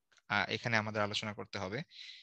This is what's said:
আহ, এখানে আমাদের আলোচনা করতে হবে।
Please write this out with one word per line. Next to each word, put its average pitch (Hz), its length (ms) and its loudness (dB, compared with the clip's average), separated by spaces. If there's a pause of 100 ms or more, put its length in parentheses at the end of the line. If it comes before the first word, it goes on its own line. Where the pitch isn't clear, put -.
(280)
আহ, 101 220 4
এখানে 113 260 2
আমাদের 107 260 2
আলোচনা 104 320 0
করতে 101 240 -8
হবে। 98 240 -2 (400)